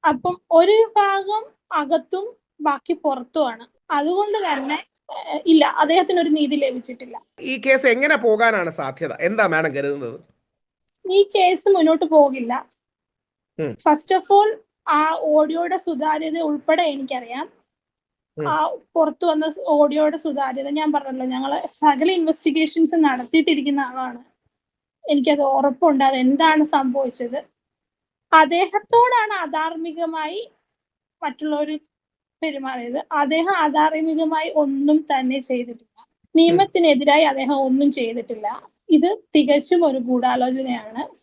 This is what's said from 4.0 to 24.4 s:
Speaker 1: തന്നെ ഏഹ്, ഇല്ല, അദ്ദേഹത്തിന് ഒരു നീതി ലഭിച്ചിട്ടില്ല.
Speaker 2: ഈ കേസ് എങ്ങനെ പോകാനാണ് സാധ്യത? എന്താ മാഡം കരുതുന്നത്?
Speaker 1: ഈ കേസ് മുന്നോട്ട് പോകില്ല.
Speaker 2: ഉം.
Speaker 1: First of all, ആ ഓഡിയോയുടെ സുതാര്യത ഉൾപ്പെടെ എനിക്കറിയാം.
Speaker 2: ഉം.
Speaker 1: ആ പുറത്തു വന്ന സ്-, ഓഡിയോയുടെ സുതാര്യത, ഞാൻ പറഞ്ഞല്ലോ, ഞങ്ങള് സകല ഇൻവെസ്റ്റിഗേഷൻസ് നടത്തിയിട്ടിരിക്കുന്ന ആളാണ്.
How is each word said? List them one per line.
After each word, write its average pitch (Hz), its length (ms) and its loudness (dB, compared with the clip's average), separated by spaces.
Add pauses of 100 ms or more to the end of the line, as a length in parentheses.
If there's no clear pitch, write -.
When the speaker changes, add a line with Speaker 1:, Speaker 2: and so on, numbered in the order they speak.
Speaker 1:
തന്നെ 302 420 -4 (320)
ഏഹ്, - 340 -10
ഇല്ല, 320 200 6
അദ്ദേഹത്തിന് 349 540 0
ഒരു 330 100 0
നീതി 294 260 0
ലഭിച്ചിട്ടില്ല. 254 680 -8 (200)
Speaker 2:
ഈ 262 240 -8
കേസ് 269 200 2
എങ്ങനെ 269 320 2
പോകാനാണ് 214 540 2
സാധ്യത? 143 380 -8 (100)
എന്താ 202 280 2
മാഡം 160 280 0
കരുതുന്നത്? 139 440 -6 (920)
Speaker 1:
ഈ 392 120 6
കേസ് 381 460 0
മുന്നോട്ട് 330 360 4
പോകില്ല. 269 600 0 (960)
Speaker 2:
ഉം. 143 140 -6
Speaker 1:
First 311 440 0
of 370 60 -2 (120)
all, 427 220 4 (300)
ആ 311 320 0
ഓഡിയോയുടെ 320 580 0
സുതാര്യത 311 600 -4
ഉൾപ്പെടെ 320 440 0
എനിക്കറിയാം. 269 680 -8 (880)
Speaker 2:
ഉം. - 80 -4
Speaker 1:
ആ 311 280 -2 (200)
പുറത്തു 311 300 0
വന്ന 311 240 0
സ്-, 302 180 -12
ഓഡിയോയുടെ 302 500 2
സുതാര്യത, 269 480 -6
ഞാൻ 302 260 -2
പറഞ്ഞല്ലോ, 262 340 -4
ഞങ്ങള് 262 420 -6
സകല 302 440 0
ഇൻവെസ്റ്റിഗേഷൻസ് 320 840 0
നടത്തിയിട്ടിരിക്കുന്ന 285 840 0
ആളാണ്. 254 440 -8 (840)